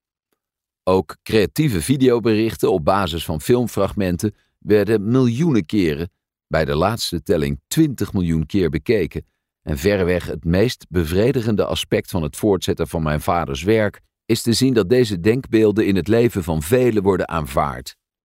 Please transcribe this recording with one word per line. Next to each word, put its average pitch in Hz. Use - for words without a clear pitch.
Ook 92
creatieve 110
videoberichten 117
op 90
basis 87
van 80
filmfragmenten 101
werden 104
miljoenen 123
keren, 85
bij 78
de 69
laatste 87
telling 73
twintig 143
miljoen 82
keer 92
bekeken. 80
En 76
verreweg 90
het -
meest 95
bevredigende 98
aspect -
van 90
het 73
voortzetten 90
van 85
mijn 76
vaders 73
werk 107
is -
te 117
zien 131
dat 101
deze 107
denkbeelden 110
in 98
het 87
leven 113
van 80
velen 110
worden 92
aanvaard 71